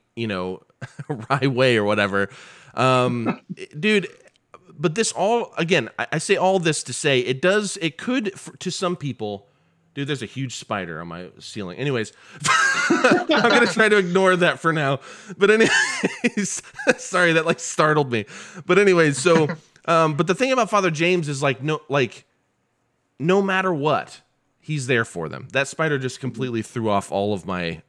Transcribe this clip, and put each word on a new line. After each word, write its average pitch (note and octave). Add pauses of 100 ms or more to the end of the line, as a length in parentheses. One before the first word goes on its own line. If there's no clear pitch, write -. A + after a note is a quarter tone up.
(160)
you A#2
know, F#2 (180)
<laughs> -
wry C3+
way B2+
or G#2
whatever. G2+ (460)
Um, B2 (180)
<laughs> -
dude, G3+ (680)
but D#3
this A3
all, G#3
again, D#3 (100)
I, A#2
I D3+
say F#3+
all F#3+
this D#3+
to B2+
say C#3
it C3
does, G3+
it D#3+
could, A#3+
f-, -
to F#3
some F3+
people, G#2+ (460)
dude, C#3
there's C#3+
a -
huge C3
spider F2
on F2
my E2+ (120)
ceiling. F#2
Anyways, B2 (280)
<laughs> - (400)
I'm -
gonna B3
try A3
to G#3
ignore F#3
that D#3+
for E3
now. C#3 (380)
But G3
anyways, - (180)
<laughs> D4+
sorry, F3
that, D#3+
like, E3
startled D3+
me. A2 (400)
But F3+
anyways, E3+
so, D#3+ (220)
<laughs> -
um, D#3+
but E3
the F#3
thing C4
about A#3+
Father F#3+
James E3
is, C#3
like, C3+
no, D#3
like, C3+ (920)
no F3+
matter F#3+
what, C#3 (380)
he's C#3+
there A#2
for E2
them. D2
That C3+
spider D#3
just C3
completely A#2+
threw A2
off G2+
all G2+
of F2
my, E2+